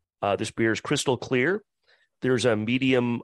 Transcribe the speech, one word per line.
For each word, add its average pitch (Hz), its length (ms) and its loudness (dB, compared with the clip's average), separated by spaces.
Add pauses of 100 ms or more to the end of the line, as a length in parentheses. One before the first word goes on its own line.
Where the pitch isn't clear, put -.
(220)
Uh, 101 160 0
this - 140 -4
beer 113 200 0
is 101 80 -2
crystal 135 380 -2
clear. 143 440 -2 (600)
There's 127 240 2
a 117 100 4
medium 120 680 0